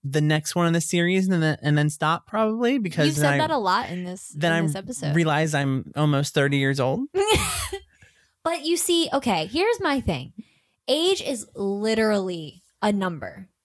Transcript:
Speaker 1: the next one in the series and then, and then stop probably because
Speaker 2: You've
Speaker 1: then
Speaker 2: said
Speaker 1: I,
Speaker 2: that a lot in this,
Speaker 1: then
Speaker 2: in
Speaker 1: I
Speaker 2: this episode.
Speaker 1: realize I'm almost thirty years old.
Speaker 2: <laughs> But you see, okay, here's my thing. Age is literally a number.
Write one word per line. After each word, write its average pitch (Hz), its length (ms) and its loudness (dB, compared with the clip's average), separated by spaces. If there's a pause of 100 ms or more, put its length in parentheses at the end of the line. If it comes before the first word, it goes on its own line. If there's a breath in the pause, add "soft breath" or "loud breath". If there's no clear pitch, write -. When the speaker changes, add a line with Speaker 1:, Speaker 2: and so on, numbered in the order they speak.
Speaker 1:
the 143 180 -2
next 151 340 0
one 175 120 2
in 165 60 2
the 170 80 2
series 180 460 0
and 180 160 2
then, 156 180 0
and 151 160 2
then 151 120 2
stop 156 380 -2
probably 226 500 0
because 165 300 0
Speaker 2:
You've 147 100 0
Speaker 1:
then 147 160 2
Speaker 2:
said 208 100 2
Speaker 1:
I, - 40 0
Speaker 2:
that - 40 -2
a 294 60 0
lot 202 320 0
in 180 160 -6
this, 180 300 -12
Speaker 1:
then 165 180 2
Speaker 2:
in 165 100 2
Speaker 1:
I 160 40 0
Speaker 2:
this 147 80 0
episode. 196 400 -6
Speaker 1:
realize 156 380 2
I'm 139 420 -2
almost 143 380 2
thirty 139 240 2
years 135 220 2
old. 156 340 0
Speaker 2:
<laughs> 381 60 0 (1200 soft breath)
But 320 240 -4
you 330 120 2
see, 339 360 2
okay, 196 340 0
here's 403 340 0
my 285 180 0
thing. 147 320 -4 (560 loud breath)
Age 330 340 2
is 233 240 -6 (100)
literally 202 1080 -2 (180)
a 208 100 2
number. 180 580 -4 (160)